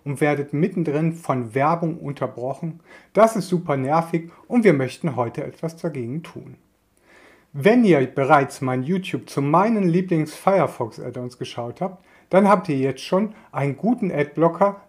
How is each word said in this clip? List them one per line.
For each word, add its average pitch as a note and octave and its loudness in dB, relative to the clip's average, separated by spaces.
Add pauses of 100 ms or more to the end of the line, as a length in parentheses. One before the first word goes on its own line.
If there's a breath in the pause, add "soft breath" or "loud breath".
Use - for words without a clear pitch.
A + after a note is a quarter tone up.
und C#3+ -8
werdet D3 0
mittendrin D#3+ 0
von B2 -6
Werbung D#3+ 0
unterbrochen. C#3 -8 (320 loud breath)
Das G3 4
ist F3 -4
super E3 -2
nervig E3 -2 (160 loud breath)
und A#3 2
wir F#3 8
möchten C3 -2
heute B2 -4
etwas D#3+ -10
dagegen C#3+ -8
tun. - -18 (960 soft breath)
Wenn G#3+ 4
ihr D3 6
bereits C#3 2
mein B2+ -2
YouTube E3+ -4
zu D3 -4
meinen F#3 2
Lieblings-Firefox-Add-ons D3+ -2
geschaut A#2+ -10
habt, F#3 -8 (260 soft breath)
dann G3 4
habt F#3+ 4
ihr C#3 0
jetzt C3 -2
schon G3+ 0 (200 loud breath)
einen C#3 -2
guten G3+ 0
Adblocker E3 0